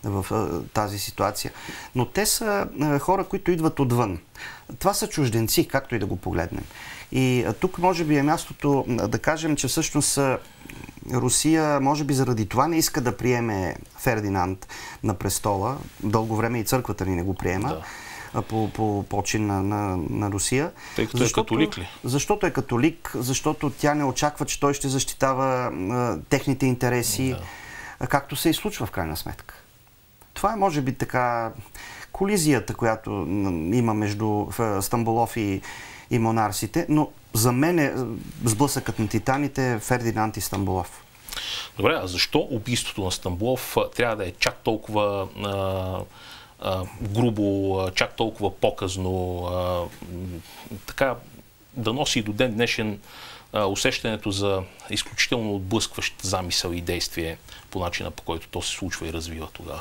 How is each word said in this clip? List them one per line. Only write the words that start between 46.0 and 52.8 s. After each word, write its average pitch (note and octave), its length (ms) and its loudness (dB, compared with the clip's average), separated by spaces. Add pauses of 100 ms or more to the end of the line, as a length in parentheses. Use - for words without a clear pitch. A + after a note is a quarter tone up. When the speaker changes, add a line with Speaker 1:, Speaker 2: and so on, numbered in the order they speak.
Speaker 2:
а, F#2+ 220 0 (180)
грубо, G2+ 800 2
а, F#2 120 0
чак - 240 0
толкова G#2+ 400 -2
показно, F#2 880 0
а, F2 60 -4
м, F2+ 360 -2 (1000)
така C3 280 0 (580)
да A2 200 -2
носи C3+ 260 0
и A2 40 -2
до G#2+ 100 -4
ден A#2+ 200 2
днешен, A2 460 0 (540)